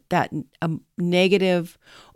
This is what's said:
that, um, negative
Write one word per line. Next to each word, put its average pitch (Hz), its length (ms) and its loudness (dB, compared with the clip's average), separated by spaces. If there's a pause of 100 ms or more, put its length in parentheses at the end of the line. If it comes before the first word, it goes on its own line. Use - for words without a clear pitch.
that, 170 220 0 (300)
um, 160 200 -4 (160)
negative 180 800 0 (380)